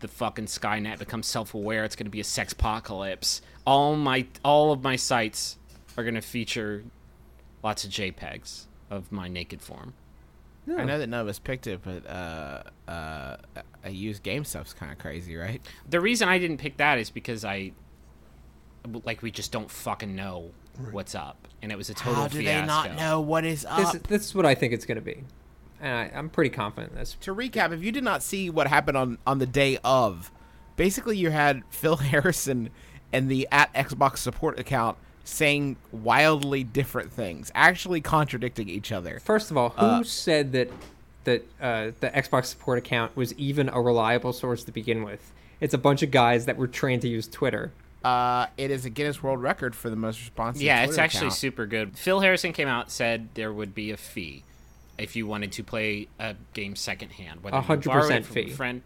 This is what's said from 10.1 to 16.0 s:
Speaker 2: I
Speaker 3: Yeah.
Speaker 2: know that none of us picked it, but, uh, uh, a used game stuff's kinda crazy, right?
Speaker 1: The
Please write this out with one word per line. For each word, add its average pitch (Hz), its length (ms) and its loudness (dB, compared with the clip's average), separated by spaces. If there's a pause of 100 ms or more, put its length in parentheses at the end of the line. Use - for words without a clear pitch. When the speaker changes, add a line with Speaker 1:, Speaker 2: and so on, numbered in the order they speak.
Speaker 2:
I 311 40 -4
Speaker 3:
Yeah. 349 120 -2
Speaker 2:
know 143 140 -2
that 131 100 -4
none 120 140 -4
of 107 60 -4
us 98 100 -8
picked 127 280 -8
it, 95 160 -6
but, 92 260 -10
uh, 80 540 -10 (240)
uh, 78 500 -10 (460)
a 95 80 -10
used 98 320 -8
game 131 220 -4
stuff's - 300 -10
kinda 73 200 -12
crazy, 82 420 -12
right? 95 240 -6 (280)
Speaker 1:
The 170 140 2